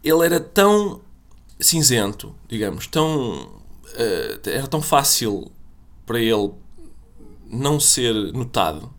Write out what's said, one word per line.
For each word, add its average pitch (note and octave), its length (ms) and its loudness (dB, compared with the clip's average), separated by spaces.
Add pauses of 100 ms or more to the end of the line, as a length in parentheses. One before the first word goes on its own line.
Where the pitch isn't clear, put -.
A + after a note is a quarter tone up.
ele D#3+ 200 4
era E3+ 140 2
tão G3+ 600 2 (580)
cinzento, B2 760 0 (140)
digamos, G#2+ 380 -6
tão, A#2 760 -2 (340)
eh, E2 520 -2
era C3+ 200 -4
tão D#3 160 -2
fácil B2 680 0 (560)
para A#2 140 -2
ele G#2+ 320 2 (920)
não C#3 340 0
ser A#2+ 340 2 (180)
notado F#2+ 680 -2